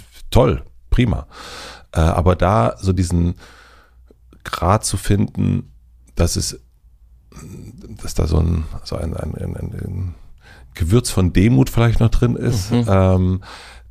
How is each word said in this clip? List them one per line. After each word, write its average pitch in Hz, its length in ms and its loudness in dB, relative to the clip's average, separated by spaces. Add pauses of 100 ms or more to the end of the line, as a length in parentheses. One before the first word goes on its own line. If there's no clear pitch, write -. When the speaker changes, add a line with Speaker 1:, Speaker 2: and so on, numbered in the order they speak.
(300)
Speaker 1:
toll, 90 320 4 (280)
prima. 113 360 0 (680)
Äh, - 80 0
aber 87 360 4
da 110 420 2
so 95 140 0
diesen 87 440 0 (1080)
Grad 95 400 -2
zu - 140 -4
finden, 98 760 0 (440)
dass 85 200 0
es, - 240 -6 (1400)
dass - 100 -8
da 85 140 0
so 80 120 0
ein, 82 260 0 (200)
so - 120 -8
ein, 80 200 -8
ein, - 200 -8
ein, - 200 -8
ein, - 180 -10
ein 92 400 -8 (600)
Gewürz 98 340 0
von 92 240 0
Demut 123 380 4
vielleicht 117 300 2
noch 113 100 4
drin 117 260 2
ist, 98 360 -2
Speaker 2:
Mhm. 120 160 2
Speaker 1:
ähm, 95 520 4 (500)